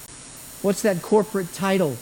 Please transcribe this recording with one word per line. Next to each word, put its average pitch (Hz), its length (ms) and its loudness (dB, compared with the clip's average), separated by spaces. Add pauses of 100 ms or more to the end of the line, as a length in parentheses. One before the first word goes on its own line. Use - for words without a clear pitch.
(600)
What's 196 220 2
that 190 180 2
corporate 196 520 2
title? 185 480 2